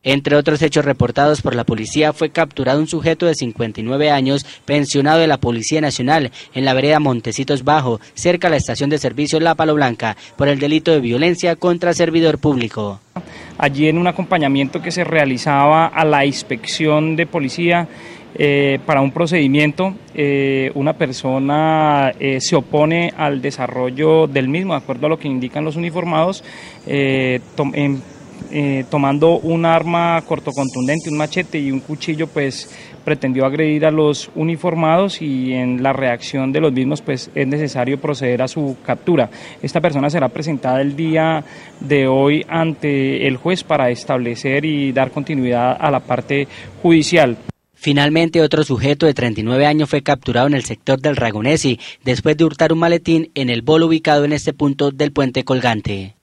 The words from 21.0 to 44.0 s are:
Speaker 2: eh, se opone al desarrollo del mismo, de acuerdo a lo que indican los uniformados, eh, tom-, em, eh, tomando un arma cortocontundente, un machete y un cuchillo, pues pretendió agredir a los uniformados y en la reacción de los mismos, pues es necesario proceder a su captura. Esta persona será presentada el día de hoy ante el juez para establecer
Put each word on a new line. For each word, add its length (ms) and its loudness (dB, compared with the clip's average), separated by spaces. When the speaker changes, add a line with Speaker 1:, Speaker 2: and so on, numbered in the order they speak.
Speaker 2:
eh, 180 -2
se 160 -2
opone 600 0
al 240 -2
desarrollo 840 0
del 220 -2
mismo, 260 -2
de 60 -4
acuerdo 260 -6
a 20 2
lo 100 0
que 80 -10
indican 380 -4
los 100 -4
uniformados, 680 -2
eh, 540 0
tom-, 180 -2
em, 240 0
eh, 380 -2
tomando 480 2
un 260 -2
arma 640 2
cortocontundente, 800 -4
un 80 -4
machete 420 -4
y 120 -4
un 100 -4
cuchillo, 460 -6
pues 440 -6
pretendió 400 0
agredir 400 0
a 40 4
los 440 0
uniformados 880 0
y 320 -4
en 280 -2
la 120 2
reacción 580 -2
de 80 2
los 140 2
mismos, 260 0
pues 340 -6
es 120 -4
necesario 520 -2
proceder 440 -2
a 60 -2
su 360 -4
captura. 460 0
Esta 180 -2
persona 300 0
será 180 0
presentada 540 -2
el 120 -2
día 480 0
de 260 2
hoy 440 2
ante 760 -2
el 120 0
juez 260 -4
para 240 0
establecer 800 -2